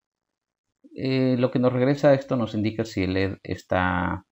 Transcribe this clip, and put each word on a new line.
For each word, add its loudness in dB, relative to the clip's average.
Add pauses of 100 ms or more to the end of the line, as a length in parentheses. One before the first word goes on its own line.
(960)
Eh, 0
lo 2
que 0
nos 2
regresa 4
esto 0
nos -4
indica -2
si -2
el 0
led -2
está -2